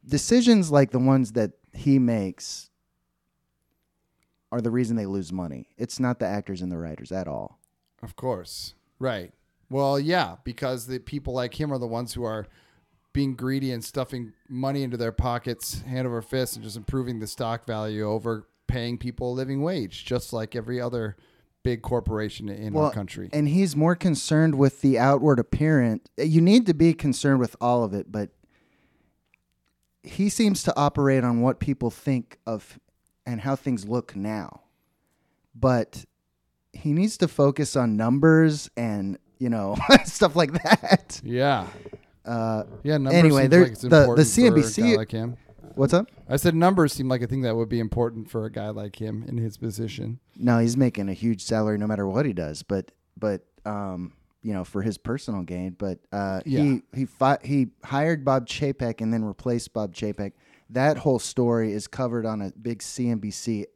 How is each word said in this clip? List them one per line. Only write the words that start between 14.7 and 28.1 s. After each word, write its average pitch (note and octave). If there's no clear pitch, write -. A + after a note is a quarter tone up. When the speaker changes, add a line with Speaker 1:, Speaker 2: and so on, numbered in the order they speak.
Speaker 2:
into B2
their A2+
pockets, A#2+
hand B2+
over A#2
fist, B2+
and A2+
just A2
improving B2
the G#2+
stock A#2
value G#2+
over A2
paying A#2+
people B2
a -
living C3+
wage, D3+
just -
like A2
every B2
other A#2
big A#2+
corporation A2
in G#2
Speaker 1:
Well, D3+
Speaker 2:
our C#3+
country. G2
Speaker 1:
and D3
he's E3+
more D#3+
concerned D#3+
with C3+
the C3
outward C3+
appearance. B2+
You D#3+
need G#3
to F3
be D#3+
concerned C#3
with A2+
all A#2+
of G2
it, G2+